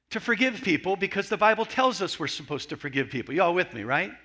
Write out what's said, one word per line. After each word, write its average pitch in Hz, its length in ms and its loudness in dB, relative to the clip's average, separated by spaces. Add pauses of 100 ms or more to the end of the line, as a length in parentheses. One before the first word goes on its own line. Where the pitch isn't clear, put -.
to 226 100 -4
forgive 233 440 0
people 185 340 2
because 196 320 -2
the 214 80 -2
Bible 214 300 4
tells 254 340 2
us 175 180 -2
we're 156 80 -2
supposed 139 440 -6
to 147 80 -8
forgive 135 320 -2
people. 135 240 -4
You 180 80 4
all 175 100 4
with 180 220 0
me, 104 100 -8
right? 156 280 0 (120)